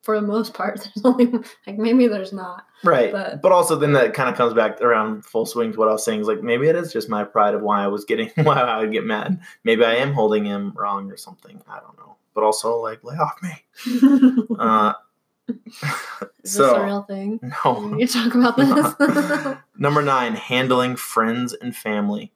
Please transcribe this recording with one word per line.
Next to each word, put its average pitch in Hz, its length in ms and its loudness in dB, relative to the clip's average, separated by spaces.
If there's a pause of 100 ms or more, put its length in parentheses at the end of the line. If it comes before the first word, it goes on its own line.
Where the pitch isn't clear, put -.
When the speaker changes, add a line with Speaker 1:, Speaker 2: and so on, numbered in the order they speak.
Speaker 1:
for 214 180 -2
the 208 60 -2
most 214 300 -4
part, 202 240 -6
<laughs> - 160 -18
there's 214 100 -6
only, 254 220 4 (400)
like, 202 100 -12
maybe 233 300 4
there's 196 260 -4
not. 180 320 -14 (180)
Speaker 2:
Right. 143 280 4
Speaker 1:
But 185 320 -6
Speaker 2:
But 185 80 6
also 165 240 4
then 147 180 2
that 120 220 4
kinda 127 180 0
comes 117 220 0
back 110 260 2
around 110 420 2
full 110 220 -4
swing 113 260 -4
to 107 60 -8
what 110 100 4
I 107 40 4
was 107 120 -2
saying, 107 180 -2
is, 104 60 -2
like, 107 140 -2
maybe 120 260 0
it 165 80 4
is 175 160 -6
just 113 180 -4
my 104 140 -2
pride 104 300 2
of 98 80 -2
why 104 220 0
I 101 40 0
was 101 180 -4
getting, 113 300 -4
<laughs> - 80 -
why 143 160 4
I 117 200 0
would 107 120 -2
get 110 140 -4
mad. 110 340 -4 (240)
Maybe 113 220 4
I 113 120 2
am 139 160 0
holding 107 320 2
him 101 300 -6
wrong 98 360 -6
or 95 60 -18
something. - 520 -20
I 101 100 -16
don't - 200 -20
know. - 160 -20 (180)
But 107 100 0
also, 110 340 0
like, 110 260 -8
lay 123 140 -14
off 156 260 -4
me. 254 1040 2
Speaker 1:
<laughs> 226 80 -4
Speaker 2:
Uh, 110 360 2 (540)
<laughs> - 0 - (960)
Speaker 1:
Is - 100 -8
Speaker 2:
so, 139 100 4
Speaker 1:
this 127 100 6
a 117 100 2
real 202 200 -4
thing? 202 400 -8
Speaker 2:
no. 247 320 -2
Speaker 1:
Can 208 240 -6
you 247 80 2
talk 240 260 -2
about 247 240 2
Speaker 2:
<laughs> 269 400 2
Speaker 1:
this? 285 680 -2
<laughs> - 120 -20
Speaker 2:
Number 147 240 2
nine, 127 320 0
handling 127 640 0
friends 117 580 -2
and 120 220 -10
family. 104 600 -4